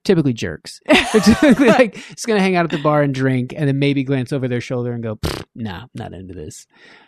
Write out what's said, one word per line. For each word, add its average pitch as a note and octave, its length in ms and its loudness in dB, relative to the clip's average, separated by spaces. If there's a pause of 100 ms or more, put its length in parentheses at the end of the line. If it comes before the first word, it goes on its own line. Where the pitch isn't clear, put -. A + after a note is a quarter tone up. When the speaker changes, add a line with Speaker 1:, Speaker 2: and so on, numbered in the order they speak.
Speaker 1:
typically D#3 300 2
jerks. - 500 -10
Speaker 2:
<laughs> - 40 -16
Speaker 1:
They're A3 340 4
typically, B3+ 460 6
like, C4 260 4
just - 320 -16
gonna G#3+ 140 0
hang F#3+ 160 2
out E3+ 100 2
at D#3 60 -4
the E3+ 100 -4
bar D3+ 220 2
and C#3+ 100 -2
drink C3 420 -2
and D3+ 120 -2
then C3+ 100 0
maybe C#3 260 0
glance C3 300 -4
over C3 140 -4
their B2 140 -4
shoulder B2 300 -6
and A#2 120 -8
go, A2 140 -8
"Pfft, - 360 -8
nah, G#2+ 400 -10
not G#2 200 -14
into F2+ 200 -16
this." D#2+ 320 -16 (420)